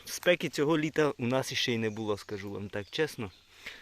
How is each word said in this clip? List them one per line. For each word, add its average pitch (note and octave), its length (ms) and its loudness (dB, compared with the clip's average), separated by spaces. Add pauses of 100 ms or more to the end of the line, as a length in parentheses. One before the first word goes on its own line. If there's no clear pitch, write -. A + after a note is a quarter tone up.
спеки F3 440 2
цього D#3 280 4
літа D3+ 400 2
у A#2+ 100 0
нас C3 240 2
іще B2+ 200 0
й A#2 60 2
не A2+ 120 0
було, G#2+ 280 -2
скажу G2+ 340 -8
вам G2+ 180 -6
так G2+ 200 -6
чесно. C3+ 420 -2 (500)